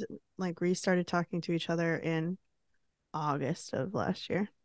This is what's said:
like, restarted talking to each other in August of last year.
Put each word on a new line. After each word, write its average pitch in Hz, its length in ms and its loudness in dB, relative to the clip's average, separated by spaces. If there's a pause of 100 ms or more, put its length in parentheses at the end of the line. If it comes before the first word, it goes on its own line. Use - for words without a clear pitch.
(380)
like, 180 240 -2
restarted 180 460 4
talking 175 340 0
to 170 120 -2
each 165 180 -2
other 165 260 2
in 165 400 0 (760)
August 147 580 0
of 190 220 -2
last - 340 -2
year. 202 180 0 (180)